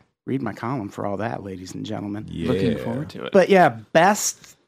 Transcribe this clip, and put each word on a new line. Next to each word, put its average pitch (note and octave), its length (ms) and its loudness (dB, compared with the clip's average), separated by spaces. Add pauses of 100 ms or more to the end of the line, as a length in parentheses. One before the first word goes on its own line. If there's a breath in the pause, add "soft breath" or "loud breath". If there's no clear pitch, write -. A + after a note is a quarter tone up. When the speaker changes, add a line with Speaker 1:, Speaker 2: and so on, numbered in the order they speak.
(260)
Speaker 1:
read C3+ 160 -2
my G#2+ 100 -4
column A2+ 360 -6
for G#2+ 180 -8
all G2+ 100 -2
that, A2 260 -4
ladies F#2 320 -12
and G#2+ 100 -8
gentlemen. G#2 460 -8
Speaker 2:
Yeah. E2 220 -2
Speaker 3:
Looking G2 260 0
forward C#3+ 320 -6
to - 140 -12
it. - 80 -8
Speaker 1:
But, F3+ 160 6
yeah, F3+ 200 8 (240)
best - 640 2 (100)